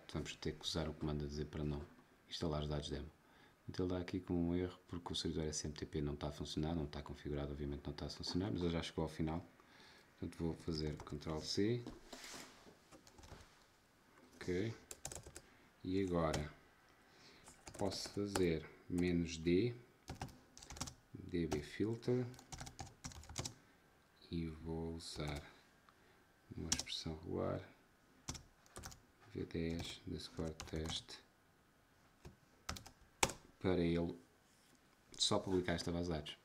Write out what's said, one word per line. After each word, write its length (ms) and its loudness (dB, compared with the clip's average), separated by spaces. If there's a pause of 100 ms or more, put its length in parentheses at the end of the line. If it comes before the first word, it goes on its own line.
que 80 -8
vamos 220 -4
ter 160 -2
que 120 -8
usar 240 0
o 60 -4
comando 300 0
a 20 0
dizer 200 -2
para 180 -2
não 200 0 (460)
instalar 320 0
os 60 0
dados 200 0
demo. 220 -4 (580)
Então 180 0
ele 100 2
dá 40 0
aqui 200 -2
com 140 0
um 200 4
erro 320 2
porque 260 -4
o 40 -2
servidor 300 2
S 200 0
M 80 -2
T 100 -6
P 160 -2
não 140 2
está 140 -2
a 40 -4
funcionar, 440 0
não 80 2
está 180 -4
configurado, 480 -2
obviamente 340 -2
não 60 -4
está 160 -4
a 40 -4
funcionar, 420 0
mas 100 0
ele 80 4
já 140 4
chegou 180 0
ao 80 0
final. 340 0 (680)
Portanto 260 -8
vou 200 2
fazer 400 0
Ctrl 420 -4
C. 440 4 (2500)
Ok. 360 2 (1120)
E 200 4
agora 500 4 (1300)
posso 300 0
fazer 600 4 (200)
"-d", 840 6 (1400)
D 320 0
B 160 2
filter, 640 2 (2000)
e 180 0
vou 500 -2
usar 440 -4 (1160)
uma 140 -2
expressão 480 -2
regular, 420 -2 (1700)
V 120 -2
dez 640 -2
underscore 460 -4 (140)
test, 500 -4 (2500)
para 200 6
ele 380 4 (960)
só 220 4
publicar 360 4
esta 180 0
base 160 2
de 60 2
dados. 300 -4